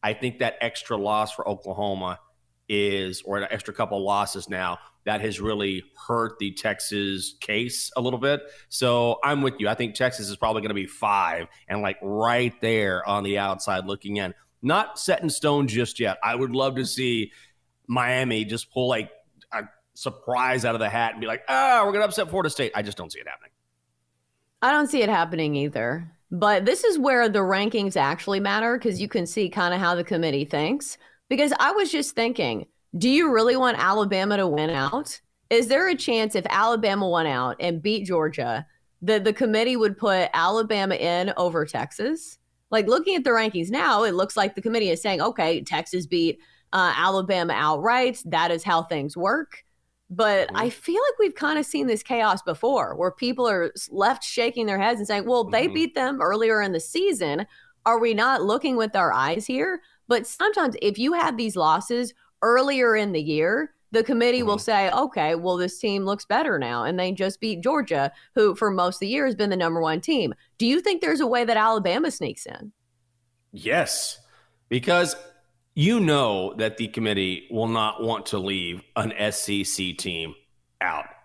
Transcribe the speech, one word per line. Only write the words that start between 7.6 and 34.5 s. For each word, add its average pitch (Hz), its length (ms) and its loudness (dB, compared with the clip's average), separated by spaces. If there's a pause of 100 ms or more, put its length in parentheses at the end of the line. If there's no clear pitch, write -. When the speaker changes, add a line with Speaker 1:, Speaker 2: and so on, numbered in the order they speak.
Speaker 1:
a 131 60 -2
little 123 180 -2
bit. 143 220 0 (280)
So 120 540 0
I'm 143 180 2
with 131 180 0
you. 104 100 0
I 98 40 2
think 110 220 -4
Texas 123 340 -2
is 101 60 -8
probably 110 260 0
gonna 107 120 -4
be 98 120 -4
five 90 640 0 (200)
and, 104 140 -4
like, 98 200 -2
right 113 600 0
there 104 460 0
on 101 160 0
the 101 140 0
outside 95 480 -2
looking 101 320 -6
in. 95 160 -4 (280)
Not 170 380 0
set - 240 -2
in 165 60 0
stone 147 380 0
just 117 320 -4
yet. 101 240 0
I 117 120 -2
would 127 160 -2
love 131 240 0
to 127 100 -2
see 120 460 -2 (560)
Miami 123 580 0
just 113 260 -8
pull, 127 160 -2
like, 113 220 -2 (420)
a 110 120 -6 (300)
surprise 127 720 -2
out 117 100 2
of 113 40 -4
the 107 100 0
hat 113 240 0
and 113 80 -10
be 113 60 -6
like, 110 220 -4
"Ah, 262 360 4
we're 202 60 0
gonna 208 140 2
upset 196 240 -2
Florida 175 200 0
State." 131 260 -4
I 107 60 -2
just 101 160 -8
don't 82 140 -12
see - 80 -14
it - 80 -16
happening. - 240 -18 (1120)
Speaker 2:
I 247 100 4
don't 294 160 4
see 262 140 2
it 208 80 4
happening 165 460 0
either. 143 560 -2 (180)
But 190 360 2
this 277 180 2
is 381 160 2
where 247 300 4
the 208 100 2
rankings 196 560 0
actually 175 460 0
matter, 214 360 0
'cause 220 220 -2
you 202 80 -4
can 180 180 -2
see 185 240 -2
kinda 180 280 0
how 180 180 2
the 175 80 -2
committee 160 420 0
thinks. 165 520 -2 (320)
Because 269 300 4
I 285 120 4
was 392 200 0
just 285 240 -2
thinking, 202 520 -2 (300)
do 190 120 2
you 302 220 4
really 233 240 4
want 254 220 2
Alabama 196 600 2
to 196 100 2
win 156 220 0